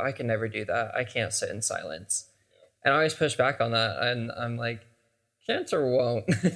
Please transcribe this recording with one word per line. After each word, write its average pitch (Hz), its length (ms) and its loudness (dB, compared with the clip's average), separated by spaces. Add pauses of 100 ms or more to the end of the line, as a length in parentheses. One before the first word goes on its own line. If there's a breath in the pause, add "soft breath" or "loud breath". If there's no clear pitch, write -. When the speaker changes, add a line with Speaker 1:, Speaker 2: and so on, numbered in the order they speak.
Speaker 1:
I 135 80 0
can 123 160 -4
never 113 220 2
do 107 160 -4
that. 110 300 0
I 123 100 0
can't 110 260 -2
sit - 180 -2
in 104 120 -6
silence." - 680 -4 (220 soft breath)
Speaker 2:
Yeah. - 80 -20 (260 soft breath)
Speaker 1:
And 139 80 6
I 147 40 4
always 156 160 4
push 151 220 0
back 131 260 2
on 117 100 2
that, 113 320 0
and 120 280 -2
I'm 117 260 -4
like, 117 240 -4 (680)
"Can't 370 260 -2
or 143 160 2
won't," 120 380 2
<laughs> 135 160 2 (120)